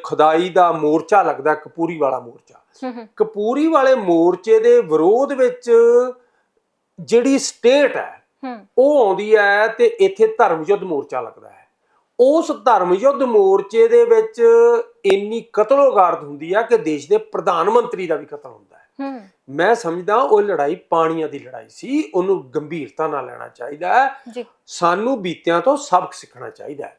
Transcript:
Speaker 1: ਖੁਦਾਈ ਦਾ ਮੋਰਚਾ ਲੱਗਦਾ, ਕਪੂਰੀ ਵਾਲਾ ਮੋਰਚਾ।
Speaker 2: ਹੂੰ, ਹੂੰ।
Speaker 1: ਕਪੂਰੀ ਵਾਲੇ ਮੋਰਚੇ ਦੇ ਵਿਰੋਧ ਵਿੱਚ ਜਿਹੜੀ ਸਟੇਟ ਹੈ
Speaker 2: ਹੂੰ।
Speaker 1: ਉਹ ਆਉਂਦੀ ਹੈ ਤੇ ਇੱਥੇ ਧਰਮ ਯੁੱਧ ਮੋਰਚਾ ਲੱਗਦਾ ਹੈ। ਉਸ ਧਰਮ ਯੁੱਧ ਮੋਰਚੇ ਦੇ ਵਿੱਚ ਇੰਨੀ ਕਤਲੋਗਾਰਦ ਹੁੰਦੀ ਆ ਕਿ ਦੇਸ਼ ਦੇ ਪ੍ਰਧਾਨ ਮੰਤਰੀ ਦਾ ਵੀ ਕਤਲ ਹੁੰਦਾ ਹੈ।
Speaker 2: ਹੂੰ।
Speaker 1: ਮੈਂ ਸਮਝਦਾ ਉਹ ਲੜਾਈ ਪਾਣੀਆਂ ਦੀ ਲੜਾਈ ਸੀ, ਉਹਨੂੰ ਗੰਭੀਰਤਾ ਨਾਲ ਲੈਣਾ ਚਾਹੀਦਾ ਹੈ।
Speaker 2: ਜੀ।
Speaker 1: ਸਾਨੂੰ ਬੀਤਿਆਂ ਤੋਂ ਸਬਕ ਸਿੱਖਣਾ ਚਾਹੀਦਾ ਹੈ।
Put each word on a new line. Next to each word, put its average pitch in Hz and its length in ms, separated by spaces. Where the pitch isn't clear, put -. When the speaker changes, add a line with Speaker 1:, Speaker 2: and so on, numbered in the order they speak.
Speaker 1:
ਖੁਦਾਈ 160 460
ਦਾ 175 240
ਮੋਰਚਾ 160 500
ਲੱਗਦਾ, 147 320
ਕਪੂਰੀ 165 440
ਵਾਲਾ 131 220
ਮੋਰਚਾ। - 400
Speaker 2:
ਹੂੰ, 254 120
ਹੂੰ। 226 200
Speaker 1:
ਕਪੂਰੀ 220 500
ਵਾਲੇ 269 280
ਮੋਰਚੇ 180 680
ਦੇ 240 200
ਵਿਰੋਧ 196 520
ਵਿੱਚ 247 400
ਜਿਹੜੀ 247 380
ਸਟੇਟ 269 580
ਹੈ - 260
Speaker 2:
ਹੂੰ। 233 220
Speaker 1:
ਉਹ 269 280
ਆਉਂਦੀ 208 300
ਹੈ 202 300
ਤੇ 226 180
ਇੱਥੇ 214 420
ਧਰਮ 190 420
ਯੁੱਧ 196 140
ਮੋਰਚਾ 139 380
ਲੱਗਦਾ 107 280
ਹੈ। - 200
ਉਸ 311 300
ਧਰਮ 185 300
ਯੁੱਧ 254 280
ਮੋਰਚੇ 214 680
ਦੇ 233 160
ਵਿੱਚ 226 380
ਇੰਨੀ 202 480
ਕਤਲੋਗਾਰਦ 208 720
ਹੁੰਦੀ 147 280
ਆ 214 100
ਕਿ 233 140
ਦੇਸ਼ 151 320
ਦੇ 202 80
ਪ੍ਰਧਾਨ 185 540
ਮੰਤਰੀ 226 360
ਦਾ 160 100
ਵੀ 143 100
ਕਤਲ 139 240
ਹੁੰਦਾ - 260
ਹੈ। - 40
Speaker 2:
ਹੂੰ। 269 200
Speaker 1:
ਮੈਂ 175 240
ਸਮਝਦਾ 185 420
ਉਹ 220 260
ਲੜਾਈ 160 320
ਪਾਣੀਆਂ 165 540
ਦੀ 139 100
ਲੜਾਈ 120 300
ਸੀ, 277 460
ਉਹਨੂੰ 180 400
ਗੰਭੀਰਤਾ 151 520
ਨਾਲ 143 200
ਲੈਣਾ 120 220
ਚਾਹੀਦਾ 165 560
ਹੈ। 269 100
Speaker 2:
ਜੀ। 240 100
Speaker 1:
ਸਾਨੂੰ 202 560
ਬੀਤਿਆਂ 170 380
ਤੋਂ 277 160
ਸਬਕ 185 360
ਸਿੱਖਣਾ - 380
ਚਾਹੀਦਾ - 360
ਹੈ। - 120